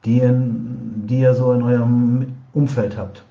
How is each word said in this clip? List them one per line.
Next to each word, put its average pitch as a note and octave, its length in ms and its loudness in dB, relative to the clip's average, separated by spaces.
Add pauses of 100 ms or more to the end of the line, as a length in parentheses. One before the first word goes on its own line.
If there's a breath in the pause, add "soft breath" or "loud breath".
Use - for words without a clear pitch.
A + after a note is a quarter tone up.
die A#2 140 2
in, A#2 880 -2
die B2+ 120 -2
ihr B2+ 140 4
so B2+ 200 2
in B2 100 0
eurem A#2+ 640 2 (260)
Umfeld A2+ 440 -2
habt. F#2+ 340 -12